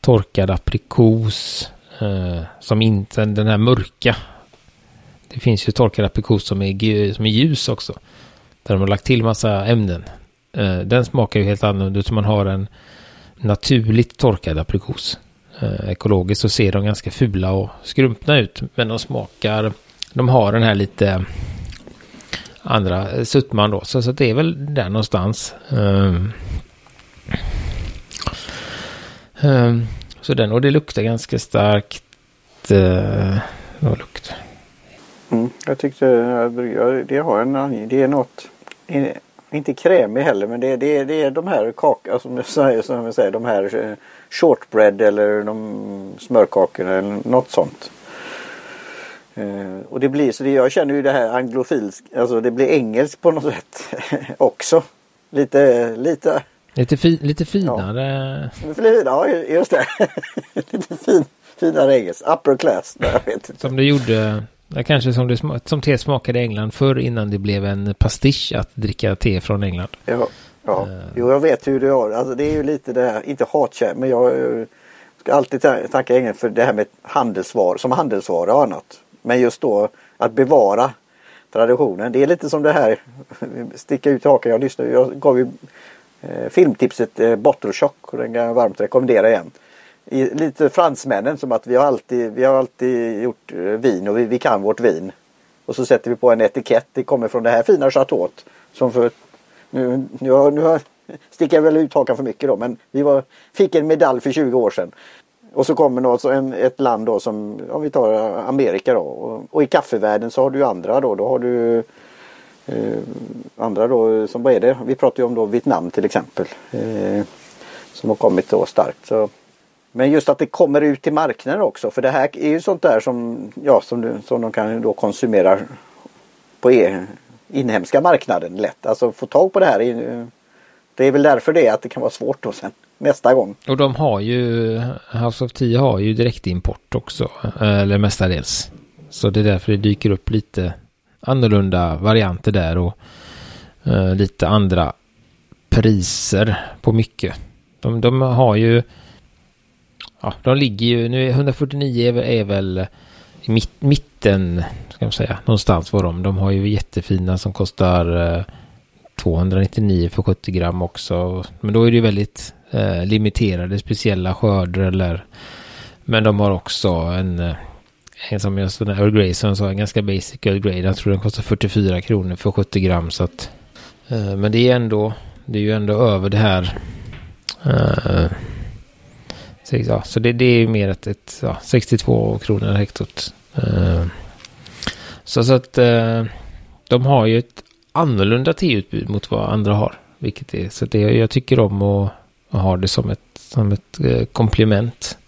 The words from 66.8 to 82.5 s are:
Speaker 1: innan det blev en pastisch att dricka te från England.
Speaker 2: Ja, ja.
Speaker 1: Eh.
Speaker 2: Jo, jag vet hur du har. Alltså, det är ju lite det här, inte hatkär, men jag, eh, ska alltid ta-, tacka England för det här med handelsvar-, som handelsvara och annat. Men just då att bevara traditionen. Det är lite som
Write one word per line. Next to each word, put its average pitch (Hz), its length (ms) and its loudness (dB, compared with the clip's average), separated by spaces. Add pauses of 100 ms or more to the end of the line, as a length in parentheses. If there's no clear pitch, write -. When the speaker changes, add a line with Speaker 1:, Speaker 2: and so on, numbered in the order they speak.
Speaker 1:
innan 117 320 -2
det 104 60 -2
blev 101 280 -2
en 101 340 -2
pastisch - 560 0
att - 200 -4
dricka 101 400 -2
te 95 260 0
från 101 220 -4
England. 90 260 -6 (160)
Speaker 2:
Ja, 117 220 -2 (360)
ja. 98 260 -2
Speaker 1:
Eh. 92 80 -12 (180)
Speaker 2:
Jo, 123 160 2
jag 139 80 4
vet 143 280 0
hur 135 120 0
du 135 120 0
har. 117 200 2
Alltså, 127 240 -4
det 139 80 -4
är 151 100 -2
ju 151 100 -2
lite 135 300 -4
det 123 80 0
här, 113 240 -2
inte 139 260 -2
hatkär, 123 440 0
men 131 140 -2
jag, 127 300 2 (200)
eh, 110 60 -8 (540)
ska - 140 0
alltid 139 280 0
ta-, 120 300 2
tacka 127 260 0
England 117 180 0
för 120 140 -2
det 110 140 2
här 123 100 2
med 104 120 -2 (160)
handelsvar-, 98 760 -2
som 127 140 -2
handelsvara 104 640 0
och 147 80 6
annat. - 360 -6 (220)
Men 123 200 0
just 120 200 0
då 107 280 0 (280)
att 117 160 0
bevara 123 580 4 (600)
traditionen. 117 600 0
Det 127 120 2
är 139 40 2
lite 170 220 -2
som 147 140 -2